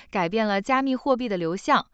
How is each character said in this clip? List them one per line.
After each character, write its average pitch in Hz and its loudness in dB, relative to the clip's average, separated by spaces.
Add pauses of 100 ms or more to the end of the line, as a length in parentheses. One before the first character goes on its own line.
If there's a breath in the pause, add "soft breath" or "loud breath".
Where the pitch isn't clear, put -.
(100)
改 180 -2
变 214 0
了 196 0
加 262 0
密 262 0
货 262 0
币 240 -4
的 202 -2
流 170 -2
向， 233 0